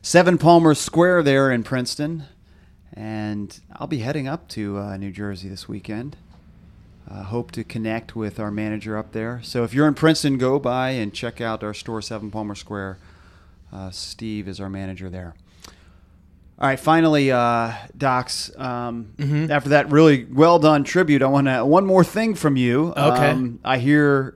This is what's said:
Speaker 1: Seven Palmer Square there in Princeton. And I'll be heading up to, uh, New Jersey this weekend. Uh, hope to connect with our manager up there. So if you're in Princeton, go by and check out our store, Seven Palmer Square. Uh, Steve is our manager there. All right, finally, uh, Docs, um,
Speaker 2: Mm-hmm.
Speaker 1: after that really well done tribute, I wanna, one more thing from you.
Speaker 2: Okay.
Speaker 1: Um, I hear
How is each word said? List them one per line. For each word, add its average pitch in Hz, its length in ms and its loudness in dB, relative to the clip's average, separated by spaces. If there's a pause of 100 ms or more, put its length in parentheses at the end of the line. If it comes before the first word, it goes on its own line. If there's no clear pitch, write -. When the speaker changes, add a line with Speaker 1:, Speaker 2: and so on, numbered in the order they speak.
Speaker 1:
Seven 175 360 4
Palmer 165 360 6
Square 175 500 2
there 135 280 4
in 120 120 -2
Princeton. 147 600 -6 (680)
And 107 680 -8 (160)
I'll - 120 -12
be 139 120 -6
heading 135 280 -6
up 160 220 -10
to, 101 300 -8
uh, 101 180 -8
New 98 140 -10
Jersey 95 380 -10
this 95 180 -14
weekend. 110 500 -12 (920)
Uh, 98 140 -14
hope 117 280 -8
to 113 120 -10
connect 113 520 -8
with 107 240 -8
our 107 120 -6
manager 107 460 -6
up 107 140 -10
there. 117 320 -8
So 120 200 -4
if 113 100 -6
you're 147 140 4
in 143 80 4
Princeton, 151 420 2
go 131 220 0
by 127 320 -2
and 110 220 -6
check - 280 -10
out 113 220 -6
our 104 100 -8
store, 110 280 -10
Seven 107 300 -10
Palmer 104 240 -8
Square. 98 420 -10 (760)
Uh, 95 180 -14
Steve 104 560 -10
is 95 120 -12
our 98 100 -10
manager 95 400 -10
there. 90 260 -14 (1200)
All 139 80 -2
right, 135 120 -2
finally, 156 520 2
uh, 120 420 0 (240)
Docs, 127 600 -4
um, 120 600 -8
Speaker 2:
Mm-hmm. 147 340 -2
Speaker 1:
after 139 180 -2
that 147 220 2
really 147 340 6
well 165 340 6
done 151 240 4
tribute, 147 380 2
I 135 60 2
wanna, 135 380 2
one 180 200 4
more 185 180 6
thing 220 320 0
from 143 220 0
you. 127 340 2
Speaker 2:
Okay. 143 380 2
Speaker 1:
Um, 123 340 -4
I 131 140 0
hear 139 580 2